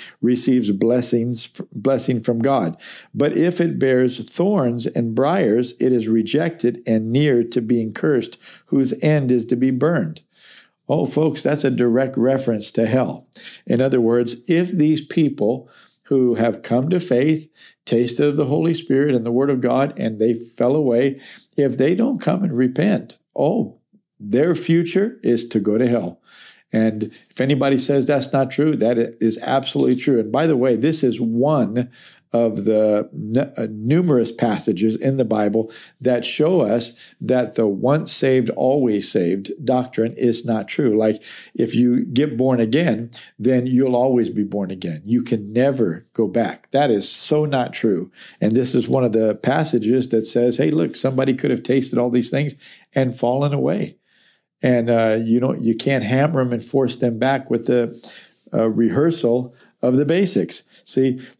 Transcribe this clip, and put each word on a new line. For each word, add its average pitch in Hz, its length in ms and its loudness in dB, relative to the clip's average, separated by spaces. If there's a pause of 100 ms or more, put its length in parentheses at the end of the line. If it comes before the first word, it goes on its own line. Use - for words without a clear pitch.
(200)
receives 123 520 2
blessings, 117 760 0 (260)
blessing 123 480 -2
from 117 200 -2
God. 117 360 0 (380)
But - 220 0
if 175 240 2
it 160 180 0
bears 127 400 2 (100)
thorns 135 560 0
and 113 300 -2
briars, 123 640 2
it 127 140 2
is 113 160 0
rejected 123 800 0
and 110 240 0
near 131 320 2
to 117 160 -4
being 113 320 0
cursed, 139 440 -2 (300)
whose 135 340 0
end 151 300 2
is 117 160 2
to - 80 -4
be 127 160 0
burned." 127 520 -2 (720)
Oh, 170 140 0
folks, 156 340 0
that's 147 220 -2
a 135 80 2
direct 123 460 0
reference 120 560 0
to 117 120 2
hell. 131 440 -2 (360)
In 120 160 0
other 135 200 2
words, 117 380 2 (100)
if 180 240 2
these 151 340 0
people 131 640 -2 (380)
who 127 280 2
have 117 280 0
come 131 280 -2
to 180 80 2
faith, 156 500 0 (380)
tasted 120 400 2
of 147 100 0
the 147 100 0
Holy 160 280 0
Spirit 135 400 0
and 117 100 0
the 120 60 -4
Word 135 200 2
of 131 100 0
God, 127 360 0
and 113 220 -4
they 113 160 2
fell 120 400 -2
away, 135 460 0 (360)
if 127 220 0
they 147 160 2
don't 226 260 0
come - 220 -2
and 160 140 -2
repent, 139 640 0 (180)
oh, 185 420 -2 (400)
their 127 380 0
future 170 680 0
is 117 280 0
to 110 100 0
go 104 180 0
to 127 80 2
hell. 104 340 -2 (520)
And 110 320 0
if - 360 -10
anybody 135 380 2
says 135 280 0
that's 139 260 0
not 135 180 0
true, 151 240 0
that 117 240 2 (220)
is 113 220 0
absolutely 131 520 0
true. 127 240 2
And 107 140 -2
by 151 160 2
the 151 80 2
way, 123 180 2
this 151 300 0
is 120 160 0
one 120 720 0 (420)
of 110 320 0
the 107 480 2
n-, 117 440 -4
uh, 113 160 -4
numerous 123 580 2
passages 110 640 -2
in 135 220 -2
the 131 80 0
Bible 107 480 0 (280)
that 123 240 0
show 165 360 0
us 113 360 -2 (240)
that 123 360 0
the 113 100 2
once 120 460 0
saved, 131 380 0
always 123 600 0
saved 95 400 -2 (140)
doctrine 123 480 0
is 117 320 -2
not 110 240 -4
true. 110 280 0
Like, 110 240 2 (360)
if 117 180 -2
you 123 300 2
get 135 320 -2
born 127 240 2
again, 117 500 0 (260)
then 123 300 0
you'll 127 300 2
always 120 340 2
be 104 140 -2
born 98 260 -4
again. 90 340 -8
You 120 200 0
can 107 280 -4
never 120 600 0
go 110 160 0
back. - 420 -4
That 139 220 2
is 101 180 0
so 151 360 0
not 131 260 -2
true. 95 400 -2 (280)
And 107 140 0
this 127 220 0
is 123 120 0
one 131 140 2
of 120 80 2
the 110 240 2
passages 127 760 0
that 113 140 0
says, 120 320 0
"Hey, 147 140 0
look, 165 240 0
somebody 131 400 0
could 139 160 -2
have 120 140 -2
tasted 127 340 0
all 123 120 0
these 123 200 0
things 143 240 -2 (400)
and 131 180 0
fallen 131 400 0
away." 143 440 -2 (680)
And, 120 260 2
uh, 113 320 2
you 113 200 2
know, 131 140 0
you 113 200 0
can't 131 300 -2
hammer 135 380 2
'em 123 100 -2
and 117 120 -4
force 135 300 0
them 117 240 -2
back 131 320 0
with 117 160 -2
the, 120 240 2 (640)
uh, 113 160 2
rehearsal 123 800 0 (300)
of 127 140 2
the 143 80 2
basics. 170 580 0 (220)
See, 131 360 0 (200)